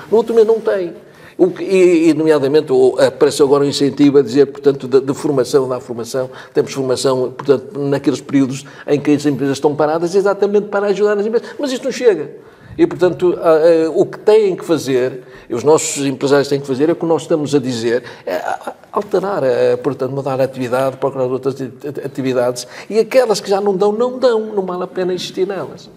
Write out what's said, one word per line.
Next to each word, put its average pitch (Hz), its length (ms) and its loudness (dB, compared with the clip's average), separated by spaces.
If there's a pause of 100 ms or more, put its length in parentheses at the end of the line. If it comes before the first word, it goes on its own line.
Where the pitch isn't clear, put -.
(100)
no 202 80 4
outro 226 160 0
mês 220 120 6
não 226 140 2
tem. 202 320 -2 (460)
O 180 100 4
que, 170 140 -6
e, 180 480 4
e, 151 40 4
nomeadamente, 147 580 2
o, 127 260 4
apareceu 139 480 4
agora 139 160 4
um 143 60 2
incentivo 143 500 4
a 143 40 6
dizer, 135 240 2
portanto, 139 420 -2
de, 127 120 4
de 131 140 -4
formação, 131 540 0
da 127 100 -4
formação, 120 500 -8 (240)
temos 135 200 -2
formação, 127 580 -2
portanto, 139 480 -2
naqueles 139 420 -2
períodos 139 440 -2 (200)
em 147 140 0
que 147 140 0
as 143 120 0
empresas 139 340 -2
estão 147 180 0
paradas, 165 400 0
exatamente 202 500 0
para 202 220 -4
ajudar 208 280 0
as 202 80 -2
empresas. 226 320 -4
Mas 269 140 -4
isto 262 140 -8
não 262 80 -4
chega. 208 400 0 (440)
E, 170 100 4
portanto, 170 540 0
a, 165 460 4
a, 160 40 -2
o 175 160 2
que - 120 -14
têm 208 360 4
que - 100 -12
fazer, 131 580 -2 (260)
e - 60 -6
os 117 100 -6
nossos 117 400 2
empresários 139 440 2
têm 139 120 -2
que 143 60 -12
fazer, 139 220 0
é 170 40 2
o 160 40 0
que 165 100 -6
nós 160 160 0
estamos 151 320 -2
a 143 60 4
dizer, 120 420 -2 (240)
é 90 100 -4
a-, - 300 -6
a-, 233 80 -10 (180)
alterar, 190 500 -2
é, 123 340 2
portanto, 131 360 -4
mudar 135 280 -4
a 135 40 4
atividade, 131 520 -4
procurar 135 280 -4
outras 127 300 -4
ati-, 120 180 -10 (140)
ati-, 139 140 -10
atividades, 127 680 -4 (240)
e 208 80 0
aquelas 226 420 2
que - 100 -8
já 196 100 2
não 202 160 0
dão, 208 160 0
não 247 260 -4
dão, 233 220 2 (140)
não 190 100 -2
vale 180 200 -6
a - 20 -10
pena 180 260 -4
insistir 185 340 -4
nelas. 190 500 -10